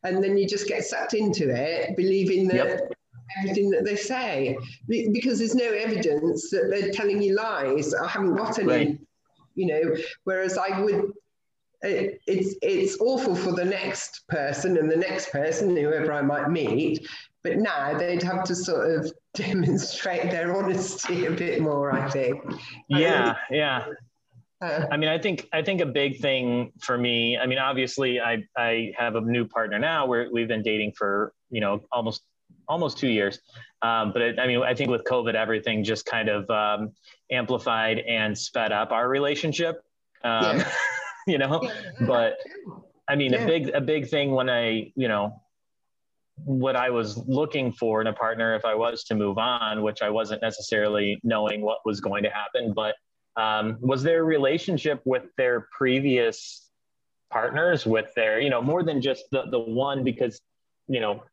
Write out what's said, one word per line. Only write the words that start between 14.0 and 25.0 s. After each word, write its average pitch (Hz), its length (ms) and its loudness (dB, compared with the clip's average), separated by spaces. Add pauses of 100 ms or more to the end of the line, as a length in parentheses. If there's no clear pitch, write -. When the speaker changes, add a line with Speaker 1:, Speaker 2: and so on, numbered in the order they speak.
Speaker 1:
person 156 500 0
and 156 120 2
the 160 60 4
next 180 340 -2
person, 165 460 0
whoever 151 360 2
I 147 100 0
might 143 280 0
meet, 151 560 0 (380)
but 170 140 0
now 151 380 0
they'd 175 260 0
have 185 220 -2
to 180 100 -2
sort 165 360 0
of 156 220 0 (100)
<laughs> - 120 -20
demonstrate 180 960 0
their 175 260 0
honesty 185 680 -2
a 160 40 0
bit 165 320 0
more, 143 300 0
I 139 180 0
think. 135 320 -2 (500)
I 143 60 4
Speaker 2:
Yeah, 156 260 4
Speaker 1:
think 117 120 2 (140)
Speaker 2:
yeah. 135 340 0 (760)
Speaker 1:
Uh, 156 300 -2
Speaker 2:
I 147 60 -2
mean, 156 120 2